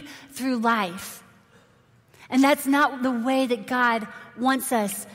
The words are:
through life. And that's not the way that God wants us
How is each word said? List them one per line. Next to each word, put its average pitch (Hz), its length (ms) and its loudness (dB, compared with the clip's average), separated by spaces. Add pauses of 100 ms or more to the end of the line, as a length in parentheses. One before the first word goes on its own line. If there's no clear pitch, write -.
(320)
through 254 280 -4
life. 208 640 -2 (1040)
And 254 120 4
that's 285 240 4
not 269 380 2
the 262 80 0
way 262 360 0
that 226 200 -4
God 240 400 0 (320)
wants 254 320 0
us 208 440 -2